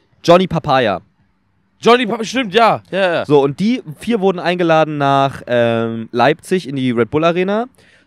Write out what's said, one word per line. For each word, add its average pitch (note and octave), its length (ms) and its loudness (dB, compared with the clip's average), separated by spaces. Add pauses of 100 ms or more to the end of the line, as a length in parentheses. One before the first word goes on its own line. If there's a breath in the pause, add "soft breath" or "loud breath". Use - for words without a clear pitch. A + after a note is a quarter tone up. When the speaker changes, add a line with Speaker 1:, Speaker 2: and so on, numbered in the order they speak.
(220)
Speaker 1:
Johnny F3+ 240 4
Papaya. C3 540 -2 (800)
Speaker 2:
Johnny A#3+ 260 4
Papaya, A3+ 180 -6
stimmt, G#3 300 -6
ja. G3+ 360 2
Ja, F3+ 240 -2
ja. A2+ 120 -2
Speaker 1:
So, C#3+ 160 4
und C#3 180 -2
die A3+ 220 -2 (160)
vier A3 220 -2
wurden F#3 180 0
eingeladen D#3+ 580 0
nach, C#3 500 0
ähm, A#2 640 -2
Leipzig D3 540 0
in C#3 100 -8
die C3 160 -2
Red A2+ 180 0
Bull D#3 140 -2
Arena F#3 420 -2 (400 soft breath)